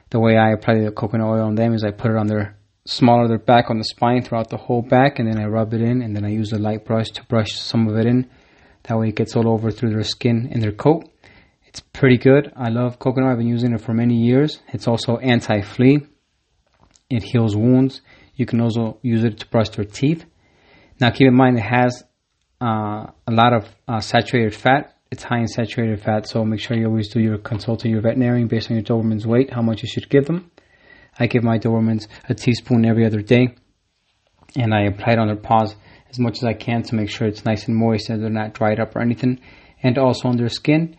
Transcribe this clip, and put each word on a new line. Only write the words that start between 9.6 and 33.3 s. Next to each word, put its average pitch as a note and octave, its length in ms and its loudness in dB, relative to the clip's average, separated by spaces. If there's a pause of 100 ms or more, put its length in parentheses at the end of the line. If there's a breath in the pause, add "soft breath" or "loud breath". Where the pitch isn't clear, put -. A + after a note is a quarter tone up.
through A2+ 200 -4
their G#2+ 140 -2
skin A#2 460 -2
and A#2 120 -2
their G#2 100 -2
coat. - 380 0 (560 soft breath)
It's - 140 -20
pretty - 360 2
good. C#3 400 4
I A#2+ 140 -4
love B2 280 -2
coconut. C3 340 0
I've A#2+ 40 0
been A#2 120 -2
using A#2 260 0
it G#2 80 -4
for A#2 100 -6
many A#2 220 2
years. B2+ 540 2
It's - 200 -6
also A#2 300 -2
anti-flea. B2 880 2 (1040)
It A2+ 120 -2
heals A2+ 320 0
wounds. B2+ 460 2 (340 soft breath)
You A#2+ 120 -2
can A#2 160 0
also A2+ 400 -2
use A2+ 220 0
it G#2+ 160 -2
to - 80 -16
brush A2 200 2
their - 160 -6
teeth. D3+ 400 -2 (760 soft breath)
Now, A#2+ 120 2
keep C3 180 4
in B2 60 6
mind, B2+ 240 4
it G#2 60 -4
has, B2 380 0 (600)
uh, G#2+ 460 -4 (180)
a - 40 -6
lot A#2 220 4
of, A2+ 160 0 (180)
uh, A2+ 140 -4
saturated A2+ 540 0
fat. C3 400 0 (160)
It's - 120 -12
high A#2+ 160 -4
in A2+ 100 -2
saturated A2 540 -4
fat, G#2+ 260 -2
so A2+ 160 -2
make G#2+ 160 -2
sure - 160 -4
you A2+ 80 0
always A2 240 -2
do - 100 -4
your A2 200 0
consulting A2+ 520 -4
your A2 120 0
veterinarian A#2+ 440 0
based A2 240 -4
on A#2 60 -2
your A2 80 -4
Doberman's A2 420 -2
weight, A#2+ 240 2
how A#2 120 -4
much A2+ 200 -2
you A2+ 60 -10
should - 220 -8
give C#3 160 4
them. F3 240 -6 (680 soft breath)
I A#2 100 0
give A#2+ 140 2
my A2+ 160 0
Dobermans A2+ 500 0 (200 loud breath)
a A#2+ 60 -2
teaspoon A#2 500 0
every A2+ 220 4
other G#2+ 160 -2
day, B2 320 2 (1000)